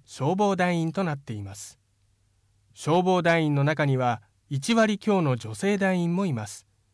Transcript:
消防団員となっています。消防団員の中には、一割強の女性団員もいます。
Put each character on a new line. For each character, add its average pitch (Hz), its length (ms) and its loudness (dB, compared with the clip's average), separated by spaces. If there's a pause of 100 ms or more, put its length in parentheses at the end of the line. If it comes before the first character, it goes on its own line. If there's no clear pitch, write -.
消 147 320 -2
防 202 180 2
団 180 240 0
員 160 140 -2
と 190 100 -2
な 165 120 -2
っ - 20 -8
て 139 160 -12
い 104 100 -8
ま 98 120 -12
す。 - 240 -18 (960)
消 165 280 0
防 180 200 2
団 165 240 4
員 147 80 2
の 143 100 2
中 151 220 2
に 135 100 2
は、 123 240 0 (300)
一 147 240 -2
割 214 240 2
強 196 240 2
の 135 140 0
女 110 180 -10
性 196 240 -2
団 185 240 0
員 170 120 0
も 196 120 -2
い 156 80 -2
ま 107 120 -6
す。 - 200 -18 (280)